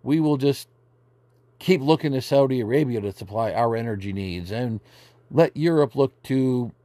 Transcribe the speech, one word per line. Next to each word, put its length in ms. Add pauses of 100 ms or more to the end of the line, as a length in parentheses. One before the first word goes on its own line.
we 160
will 160
just 320 (920)
keep 200
looking 320
to 100
Saudi 380
Arabia 400
to 140
supply 400
our 200
energy 380
needs 400
and 300 (500)
let 240
Europe 400
look 280
to 500 (120)